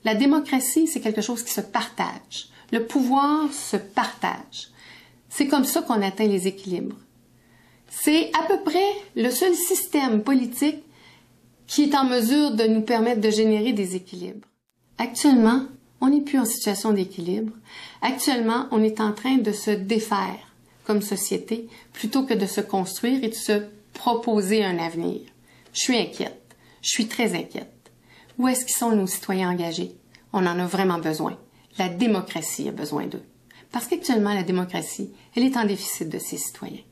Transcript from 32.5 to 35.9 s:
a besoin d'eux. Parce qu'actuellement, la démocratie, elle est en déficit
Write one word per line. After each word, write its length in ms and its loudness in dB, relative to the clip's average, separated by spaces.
a 40 -8
besoin 340 -6
d'eux. 160 -10
Parce 160 -4
qu'actuellement, 480 0
la 80 0
démocratie, 680 -4
elle 80 2
est 140 2
en 80 2
déficit 440 -4